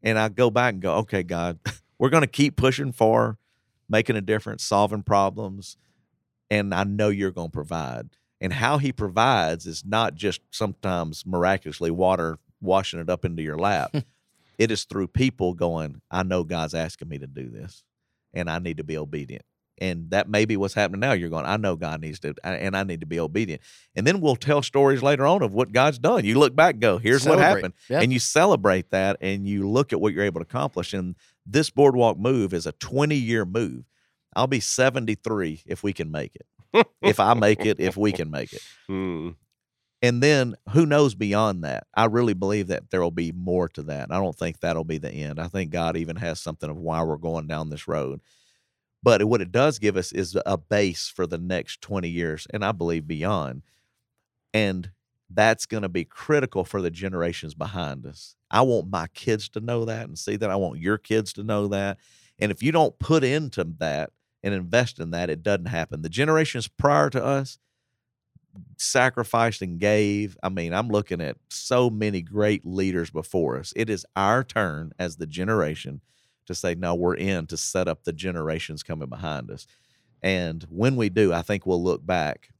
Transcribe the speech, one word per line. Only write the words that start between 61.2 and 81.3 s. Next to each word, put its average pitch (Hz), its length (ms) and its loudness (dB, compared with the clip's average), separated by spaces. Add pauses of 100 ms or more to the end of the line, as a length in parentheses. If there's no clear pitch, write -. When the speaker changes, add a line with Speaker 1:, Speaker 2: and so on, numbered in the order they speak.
Speaker 1:
to 101 100 -12
know 104 260 0
that. 98 280 -2 (400)
And 104 140 0
if - 100 -4
you 139 100 0
don't 156 280 4
put 156 240 4
into 131 400 -2 (160)
that 76 320 -4 (320)
and 101 100 -2
invest 98 460 0
in 82 120 -8
that, 85 200 -2
it 82 100 -6
doesn't 101 260 0
happen. 80 360 -6
The 82 60 -6
generations 147 580 0
prior 147 440 2
to 131 120 -2
us 139 340 -2 (1200)
sacrificed 117 840 0
and 87 180 -8
gave. 104 640 2
I 92 60 -2
mean, 85 240 -4
I'm 110 140 0
looking 101 340 -2
at 69 160 -6 (120)
so 123 400 2
many 104 320 -2
great 101 440 0
leaders 90 440 -2
before 76 480 -2
us. - 180 -10
It 110 140 -2
is 101 160 -4 (100)
our 107 280 4
turn 82 560 -4
as 82 180 -4
the 82 100 -8
generation 78 720 -2 (440)
to 87 100 -8
say, 87 200 -2
"No, 87 200 -2
we're 90 200 0
in 90 320 -2
to 82 100 -10
set 92 300 -2
up 82 160 -4
the 85 100 -4
generations 80 720 -6
coming 78 260 -10
behind 71 400 -8
us." - 180 -16 (540)
And 87 480 -2
when 113 260 2
we 110 140 2
do, 95 240 4